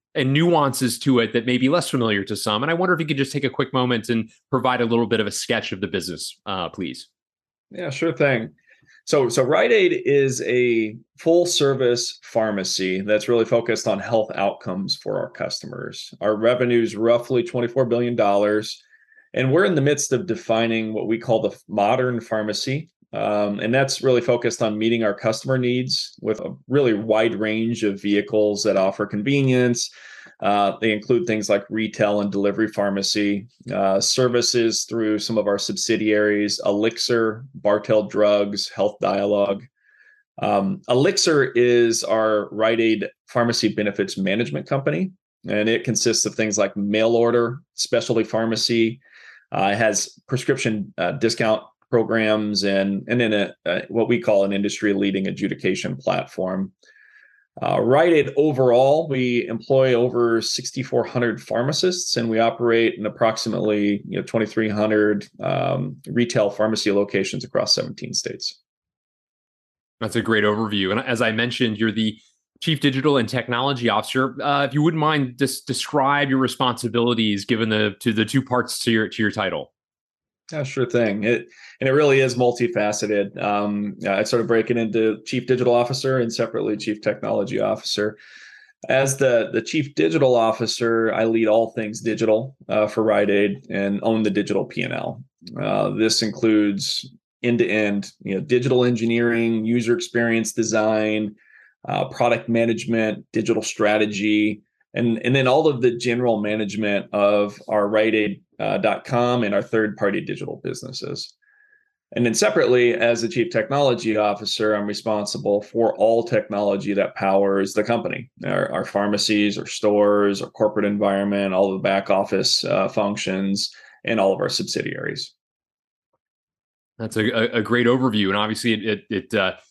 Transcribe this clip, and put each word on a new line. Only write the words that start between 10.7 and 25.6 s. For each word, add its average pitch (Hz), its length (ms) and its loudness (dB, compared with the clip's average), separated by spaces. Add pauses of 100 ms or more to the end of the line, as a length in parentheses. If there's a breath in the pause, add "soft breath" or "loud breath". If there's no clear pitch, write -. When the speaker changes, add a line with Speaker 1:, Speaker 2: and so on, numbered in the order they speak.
Speaker 2:
full-service 139 1040 2
pharmacy 95 760 -2
that's 104 260 0
really 117 180 2
focused 117 420 -2
on 101 120 0
health 110 340 -2
outcomes 95 640 -4
for 104 240 -6
our - 100 -6
customers. - 920 -10
Our 107 160 0
revenue's 117 600 2
roughly 120 480 2
twenty-four 120 420 -2
billion 120 300 0
dollars, 104 680 2 (540 soft breath)
and 131 180 2
we're 185 120 4
in 185 100 2
the 147 60 2
midst 139 320 0
of 110 120 0
defining 113 680 -2
what - 120 -4
we 110 140 -2
call 113 220 0
the 101 80 0
f-, - 180 -18
modern 117 540 0
pharmacy. 110 680 -4 (240)
Um, 104 480 -2
and 113 120 -2
that's 135 280 0
really 127 180 4
focused 120 420 0
on 110 160 -2
meeting 113 240 0
our 104 120 0
customer 123 440 -2
needs 127 640 -2